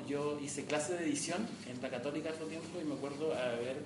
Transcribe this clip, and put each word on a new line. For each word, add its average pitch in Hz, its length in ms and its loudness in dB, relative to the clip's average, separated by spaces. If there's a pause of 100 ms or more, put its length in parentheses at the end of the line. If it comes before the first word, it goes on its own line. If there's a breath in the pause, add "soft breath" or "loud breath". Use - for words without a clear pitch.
yo 147 340 2
hice 135 240 -2
clase 151 300 2
de 175 100 0
edición 165 400 2 (240)
en 123 140 -4
la 131 80 -2
Católica 143 400 0
hace 160 140 -4
tiempo 165 360 -4
y 160 40 -2
me 147 100 0
acuerdo 143 400 0
haber 123 520 0